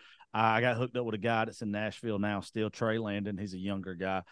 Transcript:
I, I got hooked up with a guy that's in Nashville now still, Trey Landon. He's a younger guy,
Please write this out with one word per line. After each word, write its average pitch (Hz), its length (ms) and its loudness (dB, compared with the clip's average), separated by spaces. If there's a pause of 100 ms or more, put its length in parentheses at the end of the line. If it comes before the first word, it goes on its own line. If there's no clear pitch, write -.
(320)
I, 110 260 6
I 117 40 4
got 120 160 4
hooked 120 180 -2
up 123 100 -2
with 110 100 0
a - 20 -4
guy 113 280 2
that's 110 180 -8
in 104 80 -2
Nashville 104 480 -2
now 104 220 0
still, 107 280 -2
Trey 113 300 0
Landon. 104 360 -2
He's 95 200 -6
a 90 40 -8
younger 95 360 -4
guy, 95 260 0 (100)